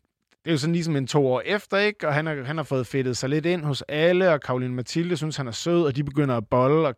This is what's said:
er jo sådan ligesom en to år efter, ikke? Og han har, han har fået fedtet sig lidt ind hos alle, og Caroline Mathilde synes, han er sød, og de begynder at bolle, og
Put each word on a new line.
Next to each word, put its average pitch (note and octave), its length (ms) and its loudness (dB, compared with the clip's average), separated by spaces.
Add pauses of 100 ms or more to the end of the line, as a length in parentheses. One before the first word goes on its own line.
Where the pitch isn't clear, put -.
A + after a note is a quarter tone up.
(460)
er D#3+ 60 -2
jo D#3+ 60 2
sådan D3+ 160 0
ligesom E3 220 0
en C3 120 -2
to C#3+ 200 2
år B2+ 180 2
efter, G3 320 -2
ikke? G#3 300 0
Og D3 60 0
han D#3 120 0
har, D3 180 -6
han D3+ 140 -6
har D3+ 60 -2
fået C3 240 -2
fedtet B2+ 300 -2
sig C3 120 -4
lidt D3+ 160 0
ind E3+ 180 0
hos C#3+ 180 -2
alle, F3 520 2
og C#3+ 60 0
Caroline B2+ 340 -4
Mathilde E3 440 -2
synes, D3+ 200 -4
han C3+ 100 -4
er A2+ 40 -8
sød, E3+ 340 0
og C3 100 0
de D3 80 0
begynder C#3 340 0
at A2 100 -4
bolle, C#3 400 4
og B2 100 -4